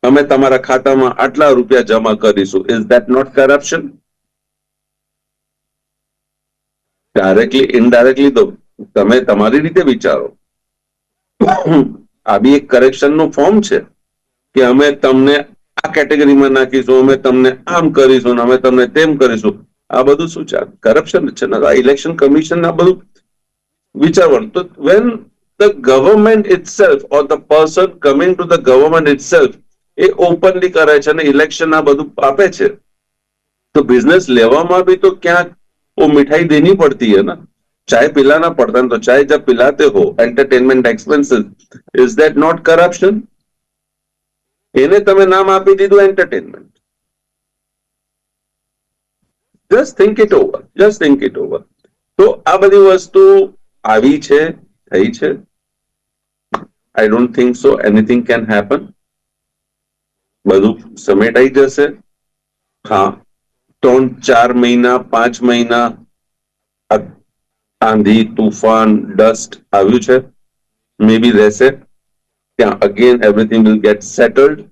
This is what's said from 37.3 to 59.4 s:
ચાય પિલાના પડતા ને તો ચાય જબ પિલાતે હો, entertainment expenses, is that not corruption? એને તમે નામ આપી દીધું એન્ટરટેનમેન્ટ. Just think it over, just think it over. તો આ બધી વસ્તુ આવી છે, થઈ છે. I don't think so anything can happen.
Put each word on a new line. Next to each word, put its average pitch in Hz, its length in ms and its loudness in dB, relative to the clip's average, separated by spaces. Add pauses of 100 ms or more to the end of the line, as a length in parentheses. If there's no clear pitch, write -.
ચાય 123 200 2
પિલાના 151 420 0
પડતા 120 320 -2
ને 127 60 -2
તો 117 100 -4
ચાય 127 260 2
જબ 143 160 -2
પિલાતે 135 440 0
હો, 104 340 0
entertainment 127 680 0
expenses, 120 580 -2 (500)
is 120 220 0
that 151 200 2
not 165 280 -2
corruption? 170 500 0 (1600)
એને 156 240 2
તમે 196 260 2
નામ 190 260 0
આપી 190 240 2
દીધું 196 280 2
એન્ટરટેનમેન્ટ. 175 680 -4 (3000)
Just 247 260 -2
think 214 220 0
it 214 140 2
over, - 320 -2 (120)
just 208 220 0
think 143 240 0
it - 140 -6
over. - 240 -10 (580)
તો - 280 0
આ 175 100 -2
બધી 196 200 2
વસ્તુ 190 460 4 (640)
આવી 120 360 0
છે, 147 200 0 (520)
થઈ 202 200 -2
છે. - 180 -6 (1700)
I 110 120 0
don't 120 260 -2
think 123 220 -2
so - 200 0
anything 110 480 0
can 117 220 -4
happen. 107 360 -4 (1600)